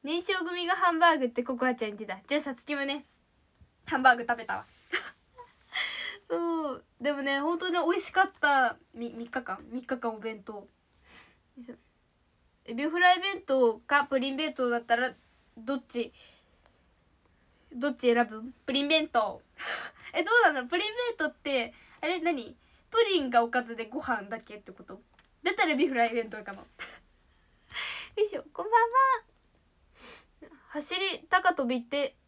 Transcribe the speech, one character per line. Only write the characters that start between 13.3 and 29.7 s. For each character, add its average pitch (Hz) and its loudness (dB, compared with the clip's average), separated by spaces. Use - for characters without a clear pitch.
当 240 4
か 285 2
プ 269 0
リ 269 -2
ン 269 -6
弁 311 -2
当 247 -2
だ 240 0
っ 240 -2
た 233 2
ら、 240 -2
ど 233 -4
っ 254 -8
ち、 - -6
ど 277 -2
っ - -6
ち 240 2
選 240 2
ぶ？ 220 -12
プ 262 -4
リ 277 0
ン 285 -2
弁 311 2
当。 214 0
<laughs> - -20
え、 349 0
ど 403 -2
う 294 2
な 262 -2
の？ 247 -8
プ 339 -2
リ 403 0
ン 427 0
弁 427 -6
当 302 0
っ 311 -4
て、 254 -4
あ 302 -8
れ、 349 -2
何？ 285 -4
プ 453 4
リ 370 2
ン 262 -2
が 240 6
お 233 -2
か 240 0
ず 233 -10
で 226 -8
ご 262 -8
飯 233 -2
だ - -8
け - -18
っ 208 -18
て - -20
こ 190 -20
と？ - -18
だ 370 2
っ 381 -2
た 415 4
ら 311 0
エ 269 2
ビ 294 2
フ 269 -2
ラ 233 4
イ 226 -4
弁 226 -4
当 214 -12
か 196 -12
も。 185 -16
<laughs> - -12
よ 403 2
い 415 0
し 381 -8
ょ、 - -10
こ 349 -8
ん 415 -6
ば 466 6
ん 453 8
は。 466 4